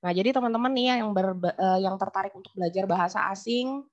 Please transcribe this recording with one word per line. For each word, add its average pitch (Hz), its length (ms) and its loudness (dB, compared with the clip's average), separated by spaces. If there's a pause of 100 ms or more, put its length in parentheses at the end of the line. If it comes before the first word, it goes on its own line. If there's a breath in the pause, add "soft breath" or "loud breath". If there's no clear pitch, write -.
Nah, 180 80 0
jadi 202 240 2
teman-teman 240 400 2
nih 254 240 2
yang 214 160 0
berbe-, 185 400 0
eh, 185 240 4
yang 190 160 0
tertarik 190 400 -4
untuk - 180 -18
belajar 185 300 -2
bahasa 180 480 0
asing 247 600 -4